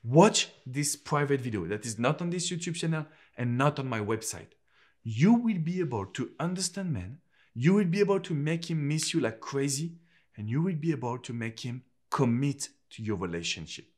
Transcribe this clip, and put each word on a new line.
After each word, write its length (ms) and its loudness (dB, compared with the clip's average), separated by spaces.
Watch 460 8
this 300 -4
private 460 0
video 260 -2
that 200 -4
is 120 -6
not 220 2
on 100 -2
this 220 -2
YouTube 240 -6
channel 300 -2
and 220 0
not 220 2
on 80 -6
my 100 -2
website. 540 -4
You 300 4
will 260 4
be 220 -2
able 260 -2
to 320 -8
understand 540 -4
men. 260 -6
You 200 4
will 120 4
be 140 0
able 200 4
to 140 -4
make 360 -2
him 160 -2
miss 260 -2
you 60 0
like 220 -2
crazy, 540 -4
and 120 -8
you 140 0
will 140 0
be 160 0
able 260 -4
to 140 -10
make 280 -6
him 220 -8
commit 580 0
to 120 -14
your 140 -2
relationship. 680 -6